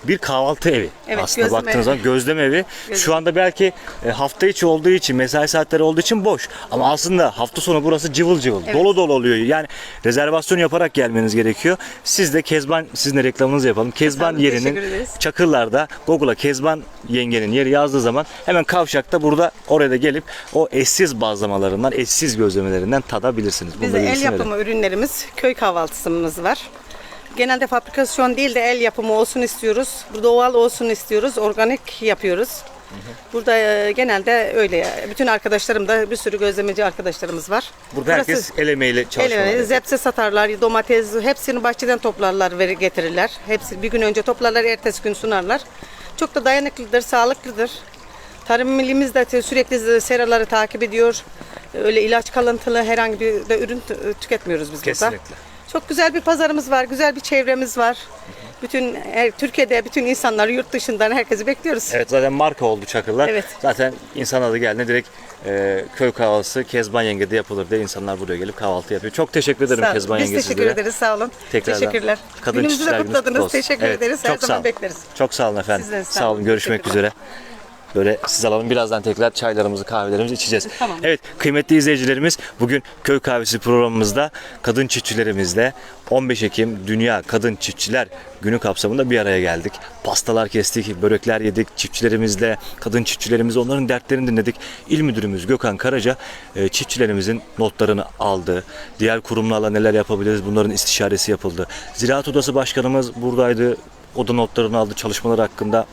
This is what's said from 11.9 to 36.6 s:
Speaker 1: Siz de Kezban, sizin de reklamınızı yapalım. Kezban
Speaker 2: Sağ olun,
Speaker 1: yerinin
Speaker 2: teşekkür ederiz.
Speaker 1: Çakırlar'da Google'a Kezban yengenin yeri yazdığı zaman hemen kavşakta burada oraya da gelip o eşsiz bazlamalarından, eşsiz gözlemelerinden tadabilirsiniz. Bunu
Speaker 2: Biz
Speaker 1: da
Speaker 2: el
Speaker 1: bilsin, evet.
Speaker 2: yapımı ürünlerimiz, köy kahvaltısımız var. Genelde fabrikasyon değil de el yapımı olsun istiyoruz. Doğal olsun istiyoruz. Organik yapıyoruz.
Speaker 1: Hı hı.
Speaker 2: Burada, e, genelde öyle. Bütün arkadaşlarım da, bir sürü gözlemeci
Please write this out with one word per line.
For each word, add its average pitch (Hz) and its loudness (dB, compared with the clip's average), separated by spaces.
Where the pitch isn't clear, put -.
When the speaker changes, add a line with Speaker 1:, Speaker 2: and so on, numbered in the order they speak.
Speaker 1:
Siz 165 0
de 160 2
Kezban, 156 0
sizin 139 0
de 131 4
reklamınızı 131 2
yapalım. 117 0
Kezban 151 0
Speaker 2:
Sağ 165 2
olun, 160 -4
Speaker 1:
yerinin 127 4
Speaker 2:
teşekkür 147 0
ederiz. 196 -6
Speaker 1:
Çakırlar'da 147 2
Google'a 143 2
Kezban 143 0
yengenin 117 0
yeri 131 2
yazdığı 139 4
zaman 120 2
hemen 175 2
kavşakta 160 0
burada 151 4
oraya 147 4
da 131 2
gelip 143 0
o 156 4
eşsiz 135 2
bazlamalarından, 101 0
eşsiz 135 0
gözlemelerinden 98 2
tadabilirsiniz. 107 -2
Bunu - -6
Speaker 2:
Biz - -2
Speaker 1:
da - 2
Speaker 2:
el - 2
Speaker 1:
bilsin, 269 0
evet. 208 0
Speaker 2:
yapımı 208 -2
ürünlerimiz, 214 -2
köy 254 0
kahvaltısımız 170 -2
var. 214 0
Genelde 254 0
fabrikasyon 254 0
değil 262 0
de 247 2
el 240 2
yapımı 220 0
olsun 226 2
istiyoruz. 226 0
Doğal 240 6
olsun 233 4
istiyoruz. 220 0
Organik 220 0
yapıyoruz. 202 0
Speaker 1:
Hı - -16
hı. 98 -16
Speaker 2:
Burada, 226 2
e, 208 2
genelde 226 2
öyle. 185 2
Bütün 254 0
arkadaşlarım 214 0
da, 214 2
bir 233 -2
sürü 208 -4
gözlemeci 202 0